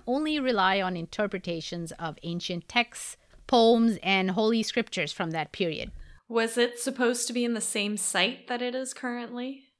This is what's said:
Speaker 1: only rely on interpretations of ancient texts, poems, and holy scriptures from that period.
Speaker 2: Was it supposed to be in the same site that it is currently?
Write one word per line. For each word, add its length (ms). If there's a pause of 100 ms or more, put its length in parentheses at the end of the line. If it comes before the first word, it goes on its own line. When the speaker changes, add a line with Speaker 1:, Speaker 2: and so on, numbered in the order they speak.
Speaker 1:
only 340
rely 400
on 160
interpretations 960
of 300
ancient 460
texts, 480 (300)
poems, 560
and 300
holy 300
scriptures 500
from 200
that 200
period. 380 (400)
Speaker 2:
Was 280
it 200
supposed 480
to 60
be 140
in 80
the 80
same 340
site 520
that 120
it 140
is 180
currently? 680 (180)